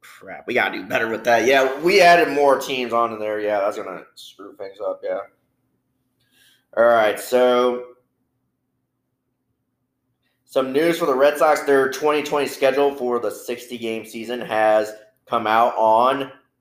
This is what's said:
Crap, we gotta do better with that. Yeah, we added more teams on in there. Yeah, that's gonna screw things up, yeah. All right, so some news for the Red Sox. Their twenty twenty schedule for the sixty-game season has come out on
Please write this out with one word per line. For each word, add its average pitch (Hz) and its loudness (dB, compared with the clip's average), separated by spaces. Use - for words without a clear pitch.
Crap, - -20
we 120 -4
gotta 107 -2
do 95 -12
better 117 -4
with 110 -6
that. 117 2
Yeah, 135 2
we 190 2
added 165 6
more 143 4
teams 127 -6
on 117 0
in 110 -10
there. 107 -4
Yeah, 104 -2
that's 107 -2
gonna 95 -12
screw - -20
things 98 -16
up, 92 -6
yeah. 92 -6
All 113 2
right, 110 2
so 123 0
some 131 -2
news 165 2
for 170 -2
the 135 2
Red 147 4
Sox. 151 2
Their 135 2
twenty 151 -2
twenty 147 -2
schedule 139 0
for 123 -4
the 104 -4
sixty-game 113 -10
season 117 -10
has 110 0
come 113 -2
out 113 2
on 123 2